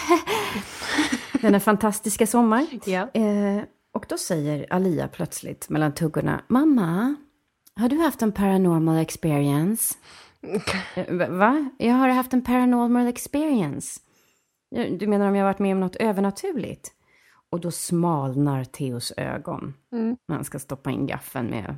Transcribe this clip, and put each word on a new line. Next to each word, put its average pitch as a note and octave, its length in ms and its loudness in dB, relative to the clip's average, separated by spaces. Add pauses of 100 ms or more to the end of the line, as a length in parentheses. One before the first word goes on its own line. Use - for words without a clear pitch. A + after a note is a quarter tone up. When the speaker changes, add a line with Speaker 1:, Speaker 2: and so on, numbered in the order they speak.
(640)
Speaker 1:
<laughs> - 760 -4
Denna G3+ 180 6
fantastiska G#3+ 680 2
sommar. A#3+ 380 4 (200)
Speaker 2:
Ja. F#3 280 -2
Speaker 1:
Eh, G#3 500 2 (300)
och - 160 -6
då E4 80 -4
säger D3+ 560 -2
Alia F3 340 0
plötsligt - 640 -10
mellan D#3 240 0
tuggorna: D3+ 540 -2
"Mamma, A#3+ 680 2 (600)
har A#3 140 0
du C#4+ 80 2
haft D#4+ 240 0
en G#3+ 100 2
paranormal F3+ 680 4
experience?" D#3 1000 0 (460)
Speaker 2:
<laughs> - 340 -4 (200)
Speaker 1:
Eh, - 180 -4
va-, F3 160 2
va? B3 480 2
"Jag A#3 160 2
har C4 160 4
haft B3+ 240 0
en B3 100 2
paranormal B3 640 4
experience." B3 920 -2 (680)
"Ja, A#3 160 -4 (140)
du G#3 80 -2
menar G3+ 220 2
om G3 60 2
jag G3 100 2
har G3 40 4
varit G3 100 -2
med G3 140 2
om F#3+ 60 0
något F#3 160 -2
övernaturligt?" G3+ 960 -2 (600)
Och F3 100 -4
då F3 100 -4
smalnar C#3+ 920 0
Theos B2 540 -6
ögon C3+ 560 -8 (180)
Speaker 2:
Mm. A#3 260 -4 (100)
Speaker 1:
när D#3+ 80 -4
han C3 100 -6
ska C#3+ 140 -10
stoppa C3+ 320 -8
in C3+ 160 -2
gaffeln C3 420 -6
med A#2+ 280 -6